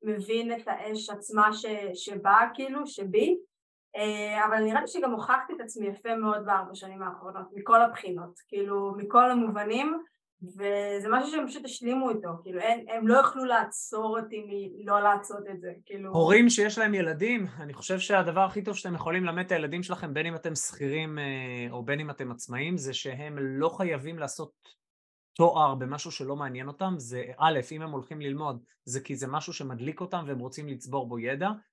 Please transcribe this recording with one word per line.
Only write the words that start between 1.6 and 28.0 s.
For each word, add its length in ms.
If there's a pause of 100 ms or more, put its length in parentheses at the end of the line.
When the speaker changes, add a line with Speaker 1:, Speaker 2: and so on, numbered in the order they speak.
Speaker 1:
שבאה, 600
כאילו, 320
שבי. 500 (600)
אה, 500
אבל 180
נראה 160
לי 60
שגם 260
הוכחתי 400
את 80
עצמי 260
יפה 300
מאוד 300
בארבע 280
שנים 280
האחרונות, 520
מכל 280
הבחינות, 560 (100)
כאילו, 480
מכל 340
המובנים, 680 (440)
וזה 680
משהו 200
שהם 160
פשוט 180
השלימו 460
איתו, 180 (140)
כאילו, 180
אין, 280
הם 200
לא 100
יכלו 260
לעצור 760
אותי 580
מלא 220
לעשות 500
את 100
זה, 120 (140)
כאילו. 260
Speaker 2:
הורים 380
שיש 280
להם 160
ילדים, 520 (140)
אני 140
חושב 240
שהדבר 420
הכי 220
טוב 120
שאתם 200
יכולים 300
ללמד 200
את 80
הילדים 300
שלכם, 320
בין 120
אם 80
אתם 200
שכירים, 640
אה, 60 (460)
או 140
בין 160
אם 100
אתם 200
עצמאים, 460
זה 180
שהם 440
לא 300
חייבים 500
לעשות 340 (840)
תואר 400
במשהו 360
שלא 260
מעניין 320
אותם. 280
זה, 280 (140)
א', 220 (120)
אם 100
הם 80
הולכים 300